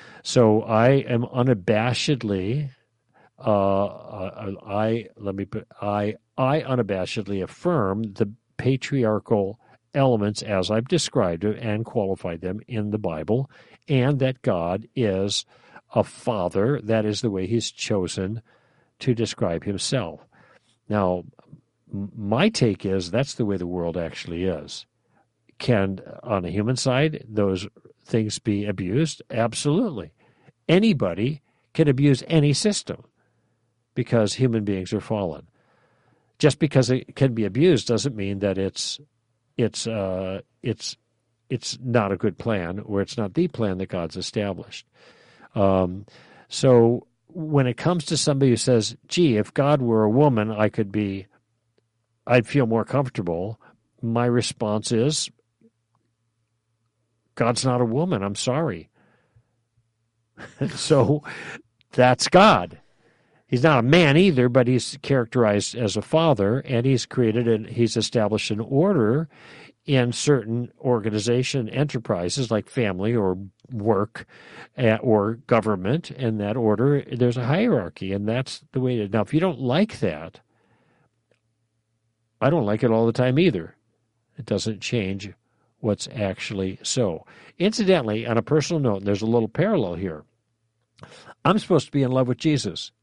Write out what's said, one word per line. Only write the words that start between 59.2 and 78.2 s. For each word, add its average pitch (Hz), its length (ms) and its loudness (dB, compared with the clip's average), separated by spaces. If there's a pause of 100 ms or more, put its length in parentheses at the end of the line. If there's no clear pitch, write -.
So 143 480 2 (680)
that's 127 360 4
God. 175 520 6 (640)
He's 123 160 0
not 151 160 6
a 113 40 4
man 147 340 6
either, 151 320 4
but 123 180 4
he's 123 360 -2
characterized 113 720 0
as 107 200 -2
a 104 60 -2
father, 131 580 2
and 123 240 -2
he's 131 220 2
created 117 400 0
and 110 220 0
he's 107 280 0
established 107 540 0
an 104 80 -2
order 139 680 2 (580)
in 127 260 2
certain 120 680 0
organization 117 880 0
enterprises 117 840 -2
like 107 180 -2
family 104 460 -2
or 95 240 0 (320)
work, 107 560 -2 (520)
uh, 110 240 4
or 110 320 2 (120)
government. 110 640 0
And 113 300 -4
that 104 160 -2
order, 123 560 2
there's 120 240 2
a 127 100 -4
hierarchy, 127 680 0
and 101 140 -4